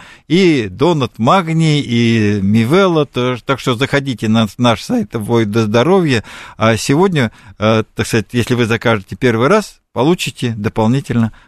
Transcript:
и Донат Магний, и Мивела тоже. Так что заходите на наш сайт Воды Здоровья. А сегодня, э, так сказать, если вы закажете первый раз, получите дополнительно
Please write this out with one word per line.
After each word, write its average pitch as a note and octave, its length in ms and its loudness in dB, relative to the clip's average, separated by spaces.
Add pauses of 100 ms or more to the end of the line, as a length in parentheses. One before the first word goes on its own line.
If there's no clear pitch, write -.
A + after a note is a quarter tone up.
(280)
и D#3 420 2
Донат C#3 480 -2
Магний, D#3+ 640 2
и A2+ 640 0
Мивела C#3+ 640 2
тоже. B2 360 -4
Так - 160 -4
что B2+ 160 -2
заходите C3 540 -4
на A2 180 2 (120)
наш A#2 240 0
сайт A#3 320 -4
Воды A2+ 480 0
Здоровья. B2+ 600 2 (360)
А A3 180 2
сегодня, D3 560 0 (260)
э, A2 240 2 (120)
так G#2+ 120 -4
сказать, A2 260 -2
если A#2+ 220 0
вы A#2+ 120 0
закажете A2 500 -2
первый A#2+ 320 0
раз, G#3 320 -2 (120)
получите B2+ 640 -2
дополнительно A2+ 760 -2 (160)